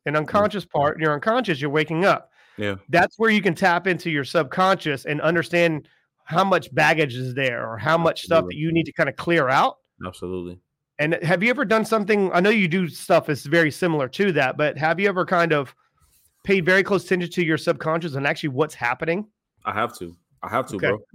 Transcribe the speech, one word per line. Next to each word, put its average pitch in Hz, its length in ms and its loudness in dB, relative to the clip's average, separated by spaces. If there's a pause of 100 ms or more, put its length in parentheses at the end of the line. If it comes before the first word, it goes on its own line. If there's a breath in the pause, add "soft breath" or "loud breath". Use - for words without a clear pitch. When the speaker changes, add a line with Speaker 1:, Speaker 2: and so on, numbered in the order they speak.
Speaker 1:
and 147 120 0
unconscious 202 460 0
Speaker 2:
Yeah. - 160 -4
Speaker 1:
part, 143 200 0
your 156 140 2
unconscious, 196 480 -2
you're 147 80 -2
waking 156 360 0
up. - 260 0 (260 soft breath)
Speaker 2:
Yeah. 101 180 -2 (140)
Speaker 1:
That's 175 300 2
where 220 100 2
you 208 120 2
can 180 120 0
tap 180 340 2
into 170 220 -2
your 143 140 -2
subconscious 165 840 0
and 147 160 -4
understand 165 640 0 (380 soft breath)
how 175 180 0
much 185 320 0
baggage 151 400 2
is 127 200 -6
there 123 340 -2
or 113 80 -10
how 156 200 2
much 165 260 0
stuff 165 160 4
Speaker 2:
Absolutely. - 160 -4
Speaker 1:
that 151 40 -12
you 165 140 -2
need 165 120 2
to 143 60 -12
kinda 147 220 -2
clear 165 340 0
out. 160 300 2 (280)
Speaker 2:
Absolutely. 90 540 -10 (400)
Speaker 1:
And 156 140 0 (100)
have 175 180 2
you 233 80 2
ever 254 140 0
done 220 220 2
something, 208 480 0
I 175 80 4
know 202 80 4
you 208 180 2
do 175 220 0
stuff - 380 0
that's 147 180 -4
very 156 260 2
similar 151 380 -2
to 196 240 0
that, 139 240 0
but 147 200 0
have 165 220 0
you 202 80 2
ever 185 180 0
kind 170 280 2
of 139 200 -2 (720)
paid 190 220 2
very 185 180 6
close 190 220 0
attention 180 260 0
to 175 140 0
your 156 120 0
subconscious 160 580 -2
and 139 120 -2
actually 156 220 -2
what's 147 260 -2
happening? 160 500 -4 (380)
Speaker 2:
I 107 80 -4
have 107 280 -4
to. 85 180 -14 (260)
I 90 60 -10
have 123 180 -2
to, - 80 -10
Speaker 1:
Okay. 139 140 -2
Speaker 2:
bro, 101 100 -2 (160)